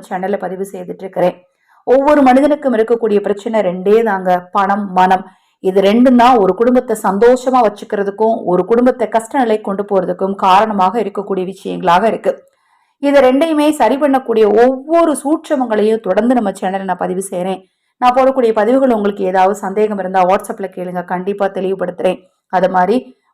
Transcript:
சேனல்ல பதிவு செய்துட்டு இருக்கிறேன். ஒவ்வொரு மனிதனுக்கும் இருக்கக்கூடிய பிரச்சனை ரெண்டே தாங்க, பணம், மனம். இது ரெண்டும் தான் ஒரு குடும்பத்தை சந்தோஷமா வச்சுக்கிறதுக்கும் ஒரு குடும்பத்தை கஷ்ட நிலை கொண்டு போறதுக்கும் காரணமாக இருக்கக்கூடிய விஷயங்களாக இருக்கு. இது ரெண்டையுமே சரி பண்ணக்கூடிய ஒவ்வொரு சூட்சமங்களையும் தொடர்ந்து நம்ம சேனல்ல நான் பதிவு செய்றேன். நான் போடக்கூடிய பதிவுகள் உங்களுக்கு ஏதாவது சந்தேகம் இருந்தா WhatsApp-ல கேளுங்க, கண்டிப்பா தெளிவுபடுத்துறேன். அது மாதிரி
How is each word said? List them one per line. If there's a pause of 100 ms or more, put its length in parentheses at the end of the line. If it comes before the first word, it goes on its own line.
சேனல்ல
பதிவு
செய்துட்டு
இருக்கிறேன். (400)
ஒவ்வொரு
மனிதனுக்கும்
இருக்கக்கூடிய
பிரச்சனை
ரெண்டே
தாங்க,
பணம்,
மனம். (340)
இது
ரெண்டும்
தான்
ஒரு
குடும்பத்தை
சந்தோஷமா
வச்சுக்கிறதுக்கும்
ஒரு
குடும்பத்தை
கஷ்ட
நிலை
கொண்டு
போறதுக்கும்
காரணமாக
இருக்கக்கூடிய
விஷயங்களாக
இருக்கு. (540)
இது
ரெண்டையுமே
சரி
பண்ணக்கூடிய
ஒவ்வொரு
சூட்சமங்களையும்
தொடர்ந்து
நம்ம
சேனல்ல
நான்
பதிவு
செய்றேன். (360)
நான்
போடக்கூடிய
பதிவுகள்
உங்களுக்கு
ஏதாவது
சந்தேகம்
இருந்தா
WhatsApp-ல
கேளுங்க,
கண்டிப்பா
தெளிவுபடுத்துறேன். (300)
அது
மாதிரி (140)